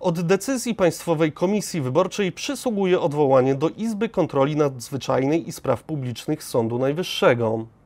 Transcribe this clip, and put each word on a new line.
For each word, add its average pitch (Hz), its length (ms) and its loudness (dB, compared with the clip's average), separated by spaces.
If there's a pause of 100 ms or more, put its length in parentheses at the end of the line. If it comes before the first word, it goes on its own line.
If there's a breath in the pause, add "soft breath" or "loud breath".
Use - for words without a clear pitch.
Od 180 200 -2
decyzji 202 540 0
Państwowej 165 580 0
Komisji 185 480 -2
Wyborczej 175 520 0
przysługuje 196 680 0
odwołanie 135 540 4
do 147 140 0
Izby 214 400 -4
Kontroli 156 480 0
Nadzwyczajnej 135 920 0
i - 40 -10
Spraw 127 300 -2
Publicznych 147 640 -6
Sądu 117 340 0
Najwyższego. 127 880 2 (200)